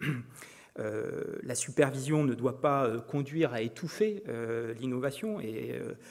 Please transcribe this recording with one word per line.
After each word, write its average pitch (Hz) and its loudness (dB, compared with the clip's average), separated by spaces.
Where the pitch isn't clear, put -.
<clears throat> - -16
euh, 110 -4
la 123 -4
supervision 143 4
ne 127 4
doit 117 0
pas, 139 4
euh, 117 2
conduire 143 0
à 117 0
étouffer, 196 0
euh, 117 -2
l'innovation, 131 -2
et, 117 -4
euh, 120 -6